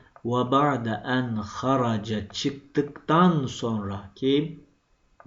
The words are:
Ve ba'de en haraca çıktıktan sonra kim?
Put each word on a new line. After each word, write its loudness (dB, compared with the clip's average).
Ve 0
ba'de 2
en 0
haraca -2
çıktıktan 2
sonra -4
kim? 0